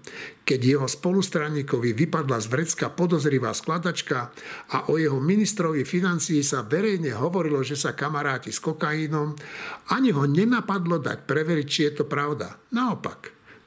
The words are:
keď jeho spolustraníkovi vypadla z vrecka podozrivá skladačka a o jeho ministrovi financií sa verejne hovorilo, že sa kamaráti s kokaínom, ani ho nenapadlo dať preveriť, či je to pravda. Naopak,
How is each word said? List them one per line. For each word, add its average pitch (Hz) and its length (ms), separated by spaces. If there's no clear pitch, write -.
keď 131 160
jeho 131 240
spolustraníkovi 151 1040
vypadla 135 480
z 110 80
vrecka 131 400
podozrivá 143 640
skladačka 160 800
a - 160
o 147 80
jeho 143 240
ministrovi 160 640
financií 175 560
sa 139 240
verejne 165 480
hovorilo, 151 480
že 131 160
sa 143 160
kamaráti 143 560
s - 160
kokaínom, 151 720
ani 254 240
ho 143 80
nenapadlo 175 800
dať 113 240
preveriť, 156 400
či - 160
je 143 160
to - 80
pravda. 143 480
Naopak, 233 560